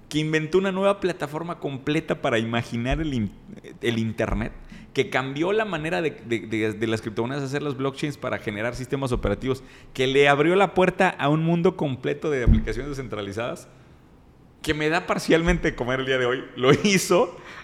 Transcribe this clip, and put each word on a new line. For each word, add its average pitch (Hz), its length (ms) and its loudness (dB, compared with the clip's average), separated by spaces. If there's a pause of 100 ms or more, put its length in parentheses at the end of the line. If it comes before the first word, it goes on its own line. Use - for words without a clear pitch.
que 151 100 -2
inventó 156 400 0
una 190 140 2
nueva 196 280 0
plataforma 165 580 -6
completa 151 640 -4
para 123 160 2
imaginar 117 640 -2
el 151 100 -4
in-, 110 200 -2 (500)
el 113 160 0
internet, 113 540 -2 (420)
que 135 160 0
cambió 139 420 -2
la 220 140 0
manera 165 340 -4
de, 156 120 -2
de, 113 340 -4
de, 110 260 0
de 104 140 -4
las 110 160 -2
criptomonedas 120 420 -4
hacer 143 180 -4
las 143 140 -4
blockchains 135 400 -4
para 107 220 -4
generar 110 360 -4
sistemas 131 380 -4
operativos, 113 500 -2 (300)
que 131 140 0
le 139 240 6
abrió 147 260 4
la 196 160 4
puerta 180 380 4
a 139 180 -2
un 156 160 2
mundo 170 320 2
completo 143 540 -4
de 131 140 -2
aplicaciones 110 440 4
descentralizadas, 113 800 -8 (920)
que 156 100 0
me 151 160 0
da 170 180 0
parcialmente 170 680 2
de - 40 -12
comer 131 240 -2
el 131 60 -6
día 131 120 2
de 127 60 2
hoy, 127 200 0 (120)
lo 127 160 6
<laughs> - 120 4
hizo 196 520 4 (280)